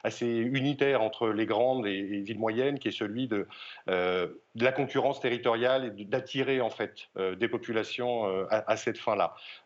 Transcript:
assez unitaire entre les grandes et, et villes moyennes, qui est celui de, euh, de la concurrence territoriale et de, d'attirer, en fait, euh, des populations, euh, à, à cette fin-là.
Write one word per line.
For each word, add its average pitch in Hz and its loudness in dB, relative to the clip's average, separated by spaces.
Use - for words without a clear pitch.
assez 113 -2
unitaire 135 2
entre 110 2
les 107 2
grandes 117 2
et, 98 0
et 101 -4
villes 104 -6
moyennes, 123 0
qui 113 -2
est - 0
celui 117 -4
de, 104 -2
euh, 90 2
de 113 0
la 131 6
concurrence 135 0
territoriale 123 2
et 110 -6
de, 101 -12
d'attirer, 131 0
en 113 0
fait, - -6
euh, 95 0
des 95 0
populations, 117 -2
euh, 95 0
à, 110 2
à - 4
cette 117 -2
fin-là. 98 0